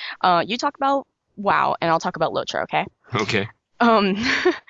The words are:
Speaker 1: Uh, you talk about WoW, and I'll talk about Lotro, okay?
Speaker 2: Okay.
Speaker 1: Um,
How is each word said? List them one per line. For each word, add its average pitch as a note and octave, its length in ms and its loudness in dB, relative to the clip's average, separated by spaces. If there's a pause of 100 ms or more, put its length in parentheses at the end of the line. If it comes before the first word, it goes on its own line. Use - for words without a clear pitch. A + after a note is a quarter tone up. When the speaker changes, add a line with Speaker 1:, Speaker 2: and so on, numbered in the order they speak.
(200)
Speaker 1:
Uh, F3 260 2
you G#3 120 -4
talk C#4+ 180 -4
about C#4 320 0 (300)
WoW, D3+ 440 0
and E3 80 0
I'll E3 100 2
talk F3+ 180 -6
about D#3+ 160 0
Lotro, B2 300 -4
okay? D3+ 220 -2 (280)
Speaker 2:
Okay. G#2 340 0 (320)
Speaker 1:
Um, G#3 360 4 (540)